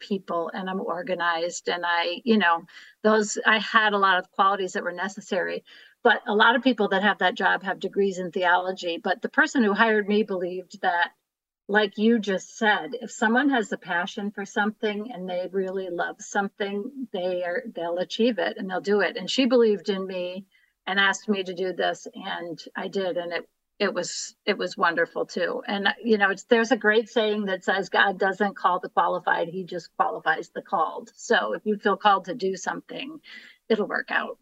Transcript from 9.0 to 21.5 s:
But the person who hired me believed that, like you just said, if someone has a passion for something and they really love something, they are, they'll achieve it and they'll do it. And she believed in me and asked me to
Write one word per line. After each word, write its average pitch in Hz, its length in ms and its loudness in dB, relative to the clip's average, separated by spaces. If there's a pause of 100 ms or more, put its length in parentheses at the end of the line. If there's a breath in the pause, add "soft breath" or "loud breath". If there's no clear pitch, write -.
But 185 200 -2
the - 80 -4
person 294 340 2
who 202 80 4
hired 214 340 2
me 208 160 2
believed 185 600 -6
that, 170 300 0 (540)
like 208 300 2
you 226 220 4
just 196 400 -4
said, 190 320 0 (100)
if 233 100 -12
someone 240 380 2
has 233 240 2
a 202 60 -6
passion 190 520 -4
for 202 140 -8
something 208 640 -2
and 185 160 -10
they 180 240 -4
really 185 380 -4
love 175 320 -4
something, 202 880 -6
they 180 320 -2
are, 175 200 -4 (120)
they'll 170 220 -4
achieve 202 420 0
it - 200 -2
and 202 100 -6
they'll 180 140 -4
do 202 180 2
it. 175 160 0
And 185 140 -8
she 262 160 2
believed 226 420 4
in 190 180 -2
me 185 380 -6 (420)
and 190 140 0
asked 196 260 2
me 196 160 0
to 185 120 -6